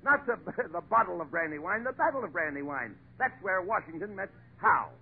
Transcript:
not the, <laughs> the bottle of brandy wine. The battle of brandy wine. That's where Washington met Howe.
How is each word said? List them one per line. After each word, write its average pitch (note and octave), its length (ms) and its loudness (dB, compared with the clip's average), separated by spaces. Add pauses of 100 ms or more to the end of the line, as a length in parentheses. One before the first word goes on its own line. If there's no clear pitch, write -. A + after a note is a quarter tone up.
not C#4 240 4
the, B3 80 2 (180)
<laughs> G3+ 200 -4
the E3+ 160 -2
bottle G3 320 4
of D3 100 -6
brandy D#3+ 280 -2
wine. G3 240 -2
The B3+ 100 -4
battle C#4 300 2
of F#3+ 80 -6
brandy D3+ 300 -2
wine. C3+ 340 -6 (220)
That's B3+ 240 0
where F#3+ 200 0
Washington F#3+ 540 -4
met F#3+ 140 -8 (280)
Howe. C#3 340 4 (100)